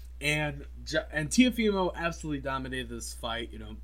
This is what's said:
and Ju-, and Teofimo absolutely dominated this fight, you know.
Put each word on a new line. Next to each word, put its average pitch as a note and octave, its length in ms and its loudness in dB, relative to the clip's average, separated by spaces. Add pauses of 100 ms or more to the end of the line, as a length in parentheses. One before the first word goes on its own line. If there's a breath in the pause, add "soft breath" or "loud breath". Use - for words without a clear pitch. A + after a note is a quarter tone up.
(220 soft breath)
and D3 420 0 (220)
Ju-, D#3 140 2 (120)
and D3+ 160 0
Teofimo G#3+ 680 6
absolutely D#3+ 460 -2
dominated C3 480 -4
this A#2 240 -6
fight, A#2 400 -4
you A2 60 -10
know. G#2+ 260 -10